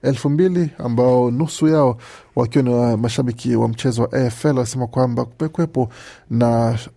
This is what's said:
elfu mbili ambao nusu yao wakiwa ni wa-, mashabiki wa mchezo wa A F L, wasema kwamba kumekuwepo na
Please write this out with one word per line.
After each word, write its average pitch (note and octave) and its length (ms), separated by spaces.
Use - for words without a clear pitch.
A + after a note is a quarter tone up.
elfu C#3 280
mbili F3 480
ambao B2 520
nusu D#3 380
yao C#3 300
wakiwa B2 280
ni B2 60
wa-, A#2+ 260
mashabiki A#2+ 600
wa A2+ 120
mchezo A#2 340
wa - 100
A C3 140
F - 180
L, C#3+ 140
wasema B2 280
kwamba B2 380
kumekuwepo D#3 640
na A#2 480